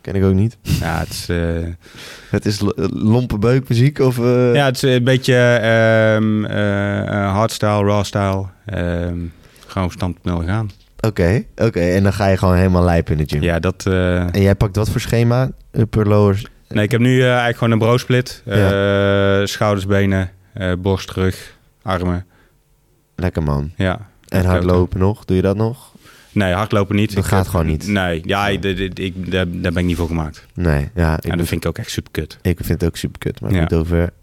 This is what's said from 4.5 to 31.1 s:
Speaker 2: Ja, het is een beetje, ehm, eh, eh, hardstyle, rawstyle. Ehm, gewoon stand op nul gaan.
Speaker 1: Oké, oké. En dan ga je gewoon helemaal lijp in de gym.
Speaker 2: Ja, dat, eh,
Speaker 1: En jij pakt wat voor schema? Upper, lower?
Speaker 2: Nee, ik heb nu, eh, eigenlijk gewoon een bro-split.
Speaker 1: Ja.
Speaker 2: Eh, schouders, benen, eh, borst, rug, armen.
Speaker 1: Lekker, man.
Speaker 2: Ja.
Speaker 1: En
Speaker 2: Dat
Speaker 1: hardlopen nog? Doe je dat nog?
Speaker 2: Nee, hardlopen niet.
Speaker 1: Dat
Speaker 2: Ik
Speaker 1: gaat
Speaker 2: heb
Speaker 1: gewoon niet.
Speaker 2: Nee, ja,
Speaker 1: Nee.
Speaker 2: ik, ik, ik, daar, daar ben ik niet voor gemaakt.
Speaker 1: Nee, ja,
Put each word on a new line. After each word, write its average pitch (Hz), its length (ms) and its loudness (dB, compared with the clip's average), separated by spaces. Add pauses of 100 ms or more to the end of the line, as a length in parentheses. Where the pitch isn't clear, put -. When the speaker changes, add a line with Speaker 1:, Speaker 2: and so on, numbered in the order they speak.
Speaker 2:
Ja, 143 120 4
het 131 100 2
is - 60 -6
een 127 220 2
beetje, 131 320 2
ehm, 110 1080 4
eh, 101 640 -2
eh, 98 260 -2
hardstyle, 104 500 0
rawstyle. 101 600 0 (200)
Ehm, 87 520 -4 (500)
gewoon 92 240 -4
stand 90 260 -6
op - 80 -20
nul 87 200 -2
gaan. 101 260 -4 (280)
Speaker 1:
Oké, 98 440 0 (120)
oké. 101 240 0
En 90 240 2
dan 98 100 2
ga 101 140 0
je 95 100 2
gewoon 92 180 2
helemaal 90 280 4
lijp 85 260 2
in 80 80 0
de 76 100 0
gym. 76 140 -2
Speaker 2:
Ja, 85 180 0
dat, 92 260 -4
eh, 90 500 0
Speaker 1:
En 101 60 2
jij 98 140 4
pakt 104 200 -2
wat 107 140 0
voor - 120 -4
schema? 120 480 0 (220)
Upper, 107 360 0
lower? 104 420 2 (200)
Speaker 2:
Nee, 107 140 0
ik 104 80 0
heb 113 100 0
nu, 127 180 4
eh, 127 80 4
eigenlijk 120 300 0
gewoon 117 160 2
een 110 60 2
bro-split. 123 680 0
Speaker 1:
Ja. 98 960 2
Speaker 2:
Eh, 101 60 0
schouders, 101 380 -2
benen, 98 460 0 (220)
eh, 92 260 -4
borst, 95 320 -2
rug, - 460 -4 (240)
armen. 90 440 -4 (880)
Speaker 1:
Lekker, 87 280 -4
man. 73 320 -2
Speaker 2:
Ja. 92 180 -2 (340)
Speaker 1:
En 95 140 0
Speaker 2:
Dat 92 100 2
Speaker 1:
hardlopen 90 480 0
nog? 98 260 -2
Doe 95 100 0
je 92 60 2
dat 95 140 2
nog? 113 360 -6 (400)
Speaker 2:
Nee, 95 220 0
hardlopen 104 420 0
niet. 104 200 0
Speaker 1:
Dat 98 80 0
Speaker 2:
Ik - 60 -4
Speaker 1:
gaat 98 120 2
Speaker 2:
heb 92 80 -2
Speaker 1:
gewoon 85 160 0
niet. 80 220 -2
Speaker 2:
Nee, 92 380 0
ja, 98 200 0
Speaker 1:
Nee. 101 140 0
Speaker 2:
ik, 92 200 -2
ik, 95 200 -6
ik, 90 320 -6
daar, 92 180 0
daar 87 220 -4
ben 85 100 -2
ik 90 60 0
niet 85 100 0
voor 85 100 -2
gemaakt. 80 460 -6
Speaker 1:
Nee, 73 420 0
ja, 78 220 2